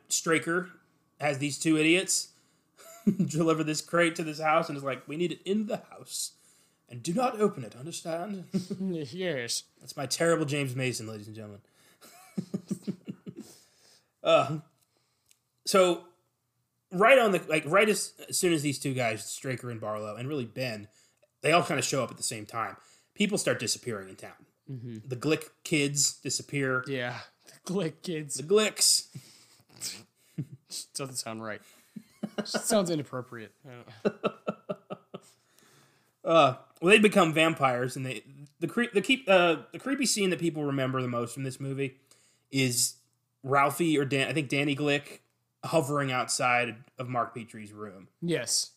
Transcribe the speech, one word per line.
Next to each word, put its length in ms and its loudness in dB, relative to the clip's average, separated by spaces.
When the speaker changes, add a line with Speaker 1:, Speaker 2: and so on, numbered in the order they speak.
Speaker 1:
Straker 640 0
has 180 0
these 200 -2
two 180 4
idiots 520 4
<laughs> 500 0
deliver 380 2
this 160 -2
crate 340 2
to 80 -6
this 180 -6
house 280 2
and 100 -6
is 60 -10
like, 240 -6
"We 80 -8
need 160 0
it 120 -10
in 220 0
the 120 -6
house. 420 -10
And 140 -14
do 100 -4
not 280 0
open 240 2
it, 100 -14
understand?" 720 -8
<laughs> 320 -4
Speaker 2:
Yes. 840 -4
Speaker 1:
That's 160 -16
my 100 -4
terrible 380 2
James 320 -2
Mason, 320 -2
ladies 180 -10
and 100 -14
gentlemen. 280 -14
<laughs> 60 -20
Uh, 360 2
so, 380 4
right 260 8
on 140 6
the, 160 2
like, 180 2
right 220 4
as, 240 0
as 100 -4
soon 140 4
as 80 2
these 180 -2
two 140 -4
guys, 320 -2
Straker 460 -8
and 100 -8
Barlow, 360 -6
and 120 -8
really 160 -4
Ben, 440 -8
they 100 4
all 100 6
kinda 200 0
show 220 0
up 60 -8
at 60 -16
the 60 -8
same 240 -6
time. 300 -6
People 240 0
start 200 0
disappearing 500 -4
in 80 -16
town. 160 -18
Speaker 2:
Mm-hmm. 280 -10
Speaker 1:
The 80 -6
Glick 280 0
kids 500 2
disappear. 720 -4
Speaker 2:
Yeah. 320 -6
The 80 -6
Glick 300 -2
kids. 340 -6
Speaker 1:
The 80 -6
Glicks. 640 4
Speaker 2:
<laughs> 1120 -14
Doesn't 220 -8
sound 280 -8
right. 160 -8
It 100 -4
sounds 420 2
inappropriate. 640 -6
I 40 -18
don't 180 0
Speaker 1:
<laughs> 20 -14
Uh, 320 6
well, 100 4
they 80 10
become 340 6
vampires, 640 2
and 80 -8
they, 180 -8
the 80 -2
cre-, 240 -2
the 80 4
keep, 280 0
uh, 280 6
the 60 -14
creepy 260 -2
scene 260 2
that 80 0
people 260 -2
remember 360 0
the 80 -2
most 240 -4
from 120 -8
this 140 -8
movie 380 -6
is 440 0
Ralphie 560 2
or 60 4
Dan-, 240 0
I 60 -4
think 160 -2
Danny 260 0
Glick 440 -2
hovering 480 0
outside 640 0
of 100 -8
Mark 260 -2
Petrie's 380 -14
room. 360 -14
Speaker 2:
Yes. 560 -2